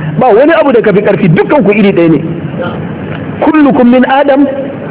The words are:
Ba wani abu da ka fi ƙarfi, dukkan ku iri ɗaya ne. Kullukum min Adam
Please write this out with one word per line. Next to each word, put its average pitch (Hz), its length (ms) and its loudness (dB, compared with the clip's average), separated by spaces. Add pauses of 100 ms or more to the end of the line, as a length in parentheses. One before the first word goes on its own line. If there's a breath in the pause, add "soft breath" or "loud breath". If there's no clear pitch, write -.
(180 loud breath)
Ba 240 140 2
wani 277 200 4
abu 311 200 2
da 233 80 2
ka 208 120 0
fi 196 100 2
ƙarfi, 202 260 0
dukkan 226 360 2
ku 196 80 2
iri 202 200 2
ɗaya 170 160 2
ne. 160 120 2 (1200)
Kullukum 277 460 2
min 254 180 4
Adam 277 380 2 (440)